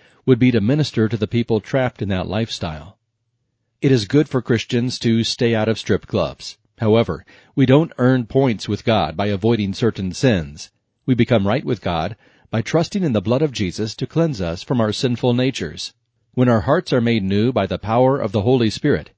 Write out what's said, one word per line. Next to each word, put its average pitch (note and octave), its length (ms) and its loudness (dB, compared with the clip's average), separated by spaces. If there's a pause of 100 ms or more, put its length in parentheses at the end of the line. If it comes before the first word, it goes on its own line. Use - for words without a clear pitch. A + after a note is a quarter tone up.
(240)
would C3 140 4
be B2 120 4
to A#2 120 2
minister A#2 460 0
to G2+ 80 -4
the G2+ 100 -2
people A#2 340 -2
trapped B2+ 400 -4
in G2 80 -4
that F#2 200 -2
lifestyle. F2+ 680 -8 (840)
It C3+ 100 4
is A2 140 2
good C#3+ 240 2
for C3 100 -2
Christians A#2+ 600 -2
to A2+ 240 2
stay A#2 300 0
out G#2+ 140 0
of A2 100 0
strip - 280 -2
clubs. - 500 -6 (220)
However, A2 480 0 (280)
we C3+ 120 2
don't C#3+ 320 4
earn B2+ 260 2
points C3 420 0
with G#2 200 -4
God F#2+ 280 0
by G2 120 -4
avoiding G#2 480 0
certain G2+ 380 -2
sins. E2+ 580 -2 (340)
We C3 100 0
become A2+ 320 2
right A#2+ 200 -2
with C3 160 -4
God F2 340 -4 (340)
by A2 120 -2
trusting E3+ 420 -2
in C#3+ 80 0
the G#2+ 80 2
blood A#2 220 0
of D3 100 0
Jesus G#2 440 -4
to C#3 100 -6
cleanse D#3 340 -2
us F2 220 -4
from B2+ 180 -2
our G#2+ 120 0
sinful B2 420 0
natures. B2+ 580 -4 (400)
When B2+ 160 2
our A2+ 140 4
hearts D#3 320 0
are B2 80 4
made A#2 220 2
new G#2 280 2
by G2+ 140 0
the F2+ 120 -4
power B2+ 400 2
of G2+ 140 -4
the G#2+ 80 0
Holy A#2 300 2
Spirit, G2+ 480 -2